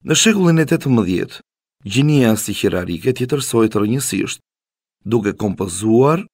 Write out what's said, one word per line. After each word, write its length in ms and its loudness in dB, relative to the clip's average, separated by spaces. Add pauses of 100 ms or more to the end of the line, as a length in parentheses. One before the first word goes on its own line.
Në 120 0
shekullin 460 4
e 80 0
tetëmbëdhjetë, 720 -2 (420)
gjinia 520 2
stiqirarike 760 -4
tjetërsoi 560 0
të 160 0
rënjësisht, 560 -4 (640)
duke 320 -2
kompozuar 960 0